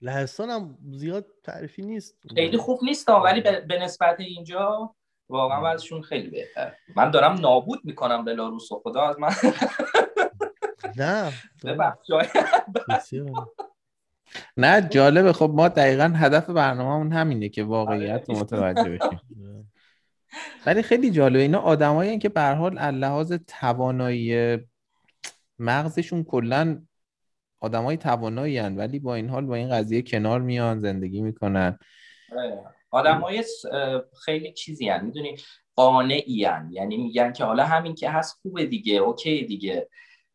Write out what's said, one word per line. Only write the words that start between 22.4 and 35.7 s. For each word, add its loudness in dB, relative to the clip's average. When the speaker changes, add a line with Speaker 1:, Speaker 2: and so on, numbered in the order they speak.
Speaker 3:
هر 2
حال -2
علاوه -2
توانایی 0
مغزشون -2
کلاً -2
آدمای -4
توانایی -2
هن، -4
ولی -6
با -6
این -6
حال -6
با -4
این -4
قضیه 0
کنار 0
میان، -2
زندگی -4
می‌کنن. 0
Speaker 2:
آره. -8
آدمای 2
س-، -12
اه، -2
خیلی -4
چیزی -8
هن. -2
می‌دونی، -10